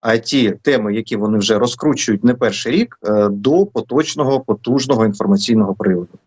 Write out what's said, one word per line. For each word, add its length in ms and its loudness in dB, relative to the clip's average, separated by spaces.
а, 160 0
ті 340 0
теми, 440 0
які 220 -4
вони 220 0
вже 200 2
розкручують 640 -2
не 100 4
перший 380 -2
рік, 340 -2
е, 220 2
до 380 2
поточного 760 -2
потужного 640 0
інформаційного 720 0
приводу. 520 -2